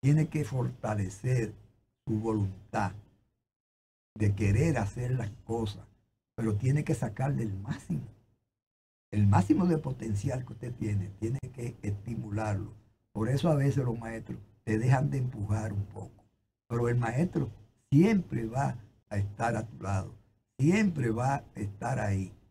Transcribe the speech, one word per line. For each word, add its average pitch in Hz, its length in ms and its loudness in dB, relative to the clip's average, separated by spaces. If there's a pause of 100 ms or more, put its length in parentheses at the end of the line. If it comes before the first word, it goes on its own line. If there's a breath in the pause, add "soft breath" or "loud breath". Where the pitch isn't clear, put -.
Tiene 151 280 4
que 151 160 -2
fortalecer 120 1080 -2 (540)
su 110 140 0
voluntad 104 720 -2 (1200)
de 101 220 2
querer 117 420 4
hacer 123 380 -2
las 113 140 -4 (140)
cosas, 113 400 -6 (520)
pero 110 180 0
tiene 131 300 2
que 156 100 0
sacarle 131 480 -2
el 104 120 -4
máximo. - 520 -6 (1040)
El 104 160 4
máximo 175 380 6
de 170 140 4
potencial 127 680 -4
que - 80 -14
usted 120 220 -8
tiene, 101 340 -2 (100)
tiene 120 220 -2
que 120 400 -10
estimularlo. 104 960 -4 (380)
Por 110 180 -2
eso 139 180 2
a 160 60 6
veces 139 280 2
los 117 160 0
maestros 113 400 -10 (260)
te 110 140 2
dejan 131 300 4
de 139 80 -2
empujar 104 560 -2
un 101 140 -4
poco, - 380 -16 (440)
pero 120 220 2
el 120 60 2
maestro 127 540 0 (400)
siempre 165 540 4
va 127 320 -2 (320)
a 107 80 -6
estar 110 400 -2
a 107 100 -4
tu - 160 -14
lado, 98 320 -4 (440)
siempre 160 520 2
va 123 260 0
a - 80 -6 (100)
estar 117 440 -6
ahí. 98 360 -2 (160)